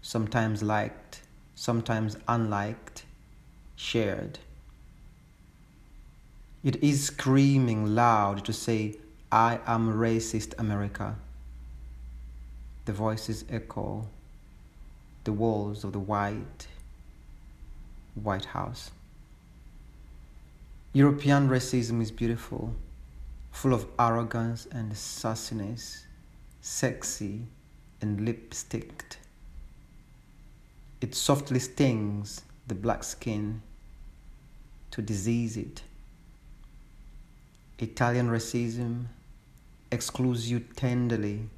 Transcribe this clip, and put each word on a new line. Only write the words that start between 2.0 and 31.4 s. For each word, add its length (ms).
unliked, 760
shared. 640
It 200
is 220
screaming 880
loud 520
to 80
say, 440
"I 360
am 260
racist 640
America." 580
The 80
voices 560
echo 580
the 80
walls 500
of 100
the 60
white, 680
White 300
House. 440
European 540
racism 520
is 100
beautiful, 640
full 220
of 140
arrogance 680
and 240
sassiness, 1120
sexy 840
and 220
lipsticked. 960
It 140
softly 440